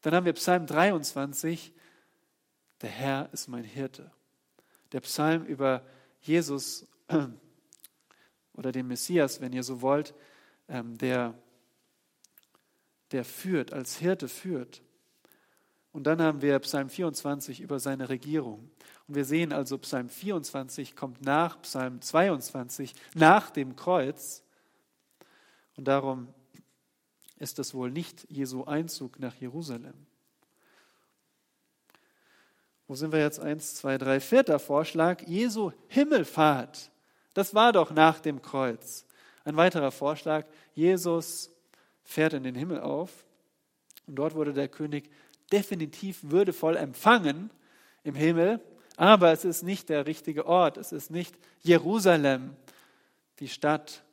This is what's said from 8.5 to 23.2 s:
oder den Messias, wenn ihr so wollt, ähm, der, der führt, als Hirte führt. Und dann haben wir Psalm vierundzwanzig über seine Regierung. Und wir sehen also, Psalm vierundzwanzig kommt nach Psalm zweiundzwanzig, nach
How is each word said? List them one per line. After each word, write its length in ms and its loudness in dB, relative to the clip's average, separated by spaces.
oder 180 -8
den 140 -6
Messias, 560 0
wenn 100 -8
ihr 100 -6
so 200 -8
wollt, 320 0
ähm, 280 -10
der, 380 -2
der 120 -4
führt, 520 -4
als 240 -10
Hirte 300 -2
führt. 540 -10
Und 120 -12
dann 180 2
haben 180 0
wir 200 2
Psalm 280 -4
vierundzwanzig 720 -6
über 200 -6
seine 280 -6
Regierung. 640 -6
Und 60 -12
wir 120 -2
sehen 260 0
also, 240 -4
Psalm 320 -6
vierundzwanzig 880 -8
kommt 240 -10
nach 400 0
Psalm 400 -8
zweiundzwanzig, 920 -2
nach 360 8